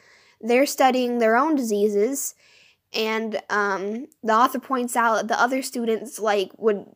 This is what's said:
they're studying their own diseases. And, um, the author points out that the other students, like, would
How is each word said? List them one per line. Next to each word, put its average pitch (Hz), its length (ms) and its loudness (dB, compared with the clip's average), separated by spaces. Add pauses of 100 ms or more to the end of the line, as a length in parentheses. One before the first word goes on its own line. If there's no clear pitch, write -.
(400)
they're 247 280 2
studying 247 500 2
their 226 180 4
own 302 200 2
diseases. 214 800 0 (580)
And, 220 560 -4
um, 202 560 -2 (160)
the 220 140 2
author 247 240 4
points 247 360 -4
out 233 200 2
that 214 140 -2
the - 120 0
other 262 220 0
students, 226 560 -6
like, 202 400 0
would 208 260 0 (100)